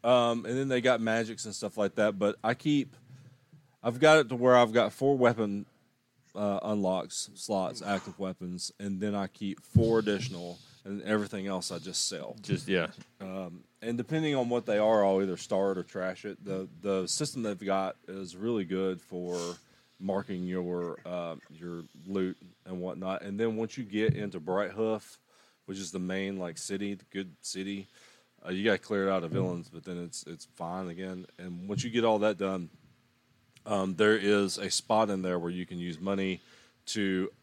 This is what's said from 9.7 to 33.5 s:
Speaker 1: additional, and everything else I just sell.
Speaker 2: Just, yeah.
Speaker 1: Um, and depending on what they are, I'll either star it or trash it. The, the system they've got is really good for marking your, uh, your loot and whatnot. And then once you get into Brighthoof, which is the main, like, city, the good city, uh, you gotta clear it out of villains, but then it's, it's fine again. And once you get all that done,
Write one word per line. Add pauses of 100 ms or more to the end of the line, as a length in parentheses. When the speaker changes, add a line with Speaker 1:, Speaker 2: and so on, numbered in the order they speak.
Speaker 1:
additional, (240)
and
everything
else
I
just
sell.
Speaker 2:
Just,
yeah. (340)
Speaker 1:
Um, (180)
and
depending
on
what
they
are,
I'll
either
star
it
or
trash
it.
The, (140)
the
system
they've
got (120)
is
really
good
for (640)
marking
your,
uh, (140)
your (200)
loot (280)
and
whatnot.
And
then
once
you
get
into
Brighthoof, (480)
which
is
the
main,
like,
city,
the
good (100)
city, (580)
uh,
you
gotta
clear
it
out
of
villains,
but
then
it's,
it's
fine
again. (140)
And
once
you
get
all
that
done, (960)